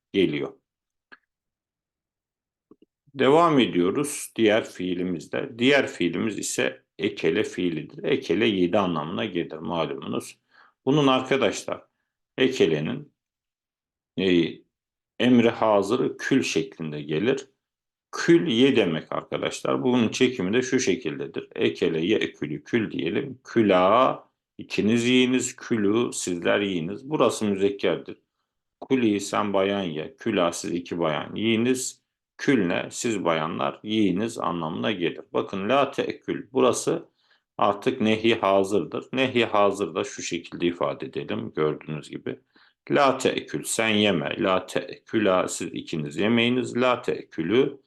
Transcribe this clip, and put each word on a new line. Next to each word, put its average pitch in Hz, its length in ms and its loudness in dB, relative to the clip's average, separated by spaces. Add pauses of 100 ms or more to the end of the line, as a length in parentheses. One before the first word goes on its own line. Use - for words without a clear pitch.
(140)
geliyor. 73 400 0 (2500)
Devam 147 460 6
ediyoruz 98 760 0
diğer 113 300 4
fiilimizde. 90 920 -6
Diğer 131 300 4
fiilimiz 98 520 -2
ise - 440 -4 (140)
ekele 104 460 0
fiilidir. 85 600 -4
Ekele 110 420 0
yedi 95 340 2
anlamına 90 460 -2
gelir 87 320 -6
malumunuz. 80 840 -6 (460)
Bunun 143 220 4
arkadaşlar 131 760 0 (540)
ekelenin, 120 760 0 (1080)
e, 90 280 4 (720)
emri 120 300 6
hazırı 110 680 2
kül - 260 2
şeklinde 78 580 -4
gelir. 82 460 -2 (640)
Kül 170 360 4
ye 131 280 4
demek 85 360 0
arkadaşlar. - 720 -4
Bunun 123 260 2
çekimi 110 440 0
de 123 80 2
şu 127 180 0
şekildedir. 71 760 -4
Ekele 80 500 0
ye 101 120 2
ekülü - 460 -6
kül 110 280 -2
diyelim. 120 520 -6
Küla 104 800 4 (340)
ikiniz 113 480 0
yiyiniz, 127 500 2
külü 113 580 0
sizler 92 460 0
yiyiniz. 98 500 -4
Burası 131 360 0
müzekkerdir. 98 720 0 (640)
Kuli 113 380 2
sen 104 340 -2
bayan 98 300 0
ye, 80 320 -8
küla 95 360 0
siz 87 200 -8
iki 87 280 -6
bayan 78 360 -2
yiyiniz. 113 640 0 (380)
Külne 101 540 0
siz 110 340 -4
bayanlar 80 580 -2
yiyiniz 107 540 0
anlamına 87 540 -4
gelir. 87 300 -4 (120)
Bakın 101 360 -4
la 139 220 2
teekül - 640 -6
burası 131 560 0 (480)
artık 107 440 0
nehi 110 340 2
hazırdır. 98 800 0
Nehi 123 320 0
hazır 101 500 0
da 101 80 -2
şu - 180 -10
şekilde - 440 -6
ifade 71 400 -2
edelim - 500 -8
gördüğünüz 76 540 -4
gibi. - 300 -12 (520)
La 139 260 2
teekül - 460 -4
sen - 260 -2
yeme, 101 500 2
la 95 260 0
teeküla - 840 0
siz - 260 -6
ikiniz 76 440 -6
yemeyiniz, 117 600 0
la 123 240 2
teekülü - 840 -2